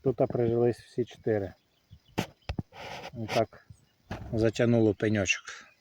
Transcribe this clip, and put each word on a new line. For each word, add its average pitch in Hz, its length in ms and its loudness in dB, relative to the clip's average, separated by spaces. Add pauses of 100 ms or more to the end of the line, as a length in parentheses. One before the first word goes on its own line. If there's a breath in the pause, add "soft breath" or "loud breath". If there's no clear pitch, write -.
Тут 131 140 0
прижились 120 640 2
всі - 260 -6
чотири. 101 480 -4 (1600)
І 113 200 -8
так - 340 -2 (640)
затягнуло 113 600 4
пеньочок. 107 520 0 (360)